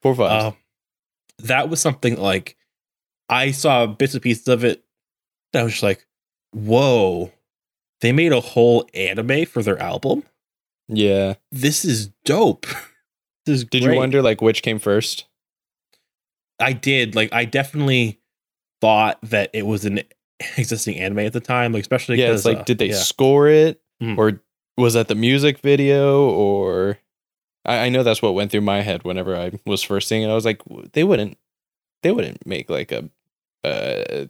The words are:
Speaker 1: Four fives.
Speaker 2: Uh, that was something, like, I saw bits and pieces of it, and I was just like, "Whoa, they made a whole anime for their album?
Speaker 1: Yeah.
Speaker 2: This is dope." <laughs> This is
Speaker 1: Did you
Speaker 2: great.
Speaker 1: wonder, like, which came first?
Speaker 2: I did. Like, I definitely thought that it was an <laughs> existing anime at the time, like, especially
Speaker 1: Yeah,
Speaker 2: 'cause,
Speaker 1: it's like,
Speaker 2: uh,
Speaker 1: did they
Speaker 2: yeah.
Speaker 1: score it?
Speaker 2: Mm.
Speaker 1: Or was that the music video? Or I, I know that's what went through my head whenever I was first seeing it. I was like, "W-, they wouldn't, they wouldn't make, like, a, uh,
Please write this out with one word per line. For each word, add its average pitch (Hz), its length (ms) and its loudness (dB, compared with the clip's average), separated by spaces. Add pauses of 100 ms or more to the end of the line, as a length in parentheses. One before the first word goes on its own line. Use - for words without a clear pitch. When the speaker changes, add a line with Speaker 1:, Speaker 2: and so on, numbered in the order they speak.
Speaker 1:
Four 135 140 2
fives. 110 300 0
Speaker 2:
Uh, 110 60 -4 (880)
that 127 300 -2
was 160 120 -4
something, 127 360 -2
like, 95 380 -4 (760)
I 131 220 0
saw 135 360 2
bits 131 260 -2
and 120 100 -8
pieces 117 240 -2
of 123 160 2
it, 117 200 -2 (680)
and 120 80 0
I - 20 0
was 113 100 -2
just - 100 -4
like, 98 220 -2 (460)
"Whoa, 107 800 2 (720)
they 117 100 2
made 156 200 2
a 123 100 2
whole 120 520 2
anime 113 520 -2
for 117 180 -4
their 98 160 -2
album? 98 440 -4 (640)
Speaker 1:
Yeah. 98 480 0 (160)
Speaker 2:
This 139 340 -2
is 110 220 -2 (180)
dope." 170 460 2
<laughs> - 40 -12 (680)
This 147 120 2
is 120 80 -4
Speaker 1:
Did 127 180 0
you 135 60 4
Speaker 2:
great. 156 80 4
Speaker 1:
wonder, 131 240 2
like, 113 200 2
which 110 220 4
came 110 160 -2
first? - 460 -2 (1400)
Speaker 2:
I 131 100 0
did. 127 420 0
Like, 110 200 0
I 120 100 0
definitely 135 760 -2 (580)
thought 110 420 2
that 107 300 -2
it 107 140 -6
was 104 180 -4
an 104 160 -4 (300)
<laughs> - 280 -14
existing 113 400 -4
anime 101 220 -4
at 107 140 -4
the 120 80 -6
time, 120 320 -2
like, 107 80 -4
especially 123 400 -2
Speaker 1:
Yeah, 120 60 2
Speaker 2:
'cause, 113 120 2
Speaker 1:
it's 98 60 -2
like, 110 140 2
Speaker 2:
uh, 104 40 -12
Speaker 1:
did 117 140 0
they 98 100 -2
Speaker 2:
yeah. 104 80 -4
Speaker 1:
score 139 540 4
it? 156 320 4 (200)
Speaker 2:
Mm. 113 160 -4
Speaker 1:
Or 107 240 2 (360)
was 120 160 4
that 113 160 0
the 107 60 -2
music 139 440 2
video? 139 720 4
Or 98 680 0 (680)
I, 117 140 0
I 123 100 0
know 127 140 2
that's 113 180 2
what 104 120 2
went 101 180 -2
through 104 100 0
my 101 180 0
head 101 240 -4
whenever 92 320 -6
I 90 160 -6 (140)
was 98 180 -4
first 98 240 -4
seeing 110 160 -2
it. 107 60 -2
I 110 60 0
was 113 100 -2
like, 110 180 -4
"W-, - 300 -18
they 151 100 0
wouldn't, 120 340 0 (640)
they 180 120 0
wouldn't - 340 -6
make, 87 220 -8
like, 73 240 -6
a, - 160 -8 (560)
uh, 65 640 -6